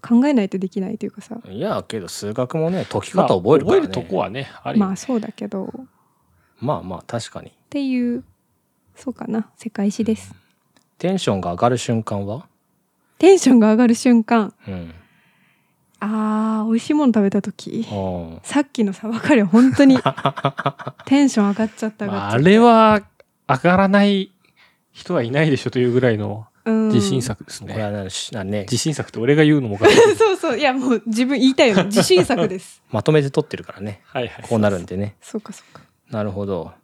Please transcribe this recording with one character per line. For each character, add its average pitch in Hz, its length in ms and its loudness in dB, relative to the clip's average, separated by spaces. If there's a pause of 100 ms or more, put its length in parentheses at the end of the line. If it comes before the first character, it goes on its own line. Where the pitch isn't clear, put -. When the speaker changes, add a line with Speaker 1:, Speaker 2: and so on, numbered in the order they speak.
Speaker 1:
考 240 280 2
え 294 60 0
な 220 100 2
い 190 40 -6
と - 80 -8
で 190 120 -6
き 196 120 -8
な 190 80 -6
い 208 100 -8
と - 60 -10
い 196 40 -8
う - 20 -10
か - 100 -20
さ。 214 160 -18 (140)
Speaker 2:
い 104 100 -12
や、 156 260 -6
け 113 120 -10
ど 90 80 -10
数 104 260 -10
学 127 240 -6
も 160 140 -2
ね、 185 180 -4
解 104 140 -4
き - 80 -14
方 165 240 0
覚 95 220 2
え - 20 4
る 139 80 -2
か 196 60 0
ら 381 40 4
ね。 - 0 -
Speaker 3:
ま - 0 -
あ、 - 0 -
覚 - 0 -
え 381 40 4
る 294 80 -6
と - 140 -8
こ - 160 -6
は 95 120 -2
ね、 131 180 -10 (140)
あ 131 100 -8
る 226 60 2
よ 202 60 2
ね。 - 20 -4
Speaker 1:
ま 190 60 -6
あ、 185 40 -8
そ - 180 -8
う 226 60 -2
だ 220 120 -12
け 208 160 -12
ど。 196 260 -10 (880)
Speaker 2:
ま 131 160 -4
あ 82 60 -10
ま 90 160 -12
あ、 82 80 -18
確 - 240 -10
か - 120 -16
に。 - 60 -20
Speaker 1:
っ - 40 -20 (160)
て 285 160 -6
い 247 320 -2
う、 254 60 -10 (720)
そ - 160 -12
う 240 40 -10
か - 120 -14
な。 220 300 -6
世 - 120 -12
界 208 220 -4
史 208 140 -4
で 220 120 -2
す。 - 160 -18 (640)
Speaker 2:
テ 180 160 -4
ン 190 60 -2
シ 147 120 -2
ョ 107 40 2
ン 95 80 -2
が 87 80 -4
上 87 80 -6
が 120 100 2
る 123 80 0
瞬 117 260 -2
間 101 240 -6
は？ 113 200 -10 (720)
Speaker 1:
テ 381 160 8
ン 359 40 4
シ 269 120 2
ョ 262 40 6
ン 247 40 8
が 214 140 6
上 220 40 4
が 247 120 4
る 233 60 4
瞬 233 300 4
間。 214 300 -2 (120)
Speaker 2:
う - 40 -12
ん。 85 240 -12 (1040)
Speaker 1:
あ 214 640 -2
ー、 - 20 -4
美 226 60 0
味 233 80 0
し - 100 -8
い 302 40 0
も 302 120 2
の 240 60 4
食 214 100 4
べ 196 60 4
た 196 140 -2
時。 - 480 -10
Speaker 2:
あ - 20 -10
ー。 85 500 -6
Speaker 1:
さ - 180 -2
っ 285 120 -2
き 233 120 0
の 196 100 -4
サ - 120 -14
バ 226 140 -6
カ - 140 2
レ 226 80 4
ー、 - 20 2
本 240 300 4
当 285 100 6
に、 262 140 8 (540)
Speaker 2:
<laughs> - 520 -8
Speaker 1:
テ 277 200 2
ン 269 40 4
シ 233 120 -2
ョ 202 40 4
ン 202 60 0
上 202 40 -2
が 220 100 -2
っ 214 100 -6
ち - 100 -10
ゃ 220 40 -4
っ 214 40 -10
た、 - 140 -10
上 196 60 -6
が 98 60 -4
っ - 20 -6
ち - 40 -8
ゃ - 40 -6
っ - 20 -4
た。 - 0 -
Speaker 3:
ま - 0 -
あ、 - 20 -2
あ 113 60 0
れ 185 200 6
は 220 440 6 (440)
上 131 120 2
が 175 180 2
ら 196 120 4
な 202 180 4
い 196 260 0 (600)
人 - 200 -10
は 156 100 0
い 117 80 -4
な 143 120 0
い 160 80 2
で 131 80 2
し - 80 -6
ょ 123 40 -4
と 131 80 -4
い 123 60 2
う 123 80 0
ぐ 123 80 2
ら 123 120 2
い 110 40 0
の 104 300 -8 (200)
Speaker 1:
う 226 40 -4
ん。 220 180 0
Speaker 3:
自 214 120 2
信 135 220 -2
作 123 220 -8
で - 60 -20
す - 120 -16
ね。 98 100 -14
Speaker 2:
こ 110 60 -6
れ 107 60 -4
は 104 80 -6
な、 98 180 -8
し-、 - 240 -12
な、 95 100 -8
ね。 101 180 -6
Speaker 3:
自 107 140 -4
信 156 180 -2
作 - 140 -8
っ - 40 -20
て - 60 -10
俺 127 180 2
が 156 80 6
言 151 140 4
う - 20 0
の 123 80 -4
も 101 80 -6
お - 20 -10
か - 100 4
し 427 80 6
い。 - 100 8
Speaker 1:
<laughs> 415 100 4
そ 427 180 2
う - 20 -8
そ 320 180 -4
う。 214 40 -6
い 285 40 -2
や、 277 100 2
も 254 240 0
う 208 100 -4
自 226 180 -2
分 262 140 -2
言 262 120 4
い 262 40 -2
た 311 100 4
い 247 60 4
よ 196 60 2
ね。 185 120 2
Speaker 3:
<laughs> - 0 -
Speaker 1:
自 208 140 2
信 359 220 4
作 190 240 -2
で 185 100 -8
す。 - 320 -20
Speaker 2:
ま 110 120 -4
と 156 100 2
め 151 100 4
て 139 80 -4
撮 151 100 -2
っ 147 40 -2
て - 120 -14
る - 80 -14
か - 80 -20
ら - 80 -16
ね。 104 240 -12
Speaker 3:
は - 160 -8
い 120 80 -6
は - 140 -18
い。 - 60 -18
Speaker 2:
こ 117 80 0
う - 20 2
な 104 100 4
る 98 100 -2
ん 87 60 -10
で 90 120 -10
ね。 101 260 -8
Speaker 1:
そ - 160 -12
う - 20 -8
か - 120 -20
そ - 180 -20
う - 20 -20
か。 - 100 -20 (280)
Speaker 2:
な 110 120 -6
る 104 80 -6
ほ 101 140 -8
ど。 92 280 -8 (120)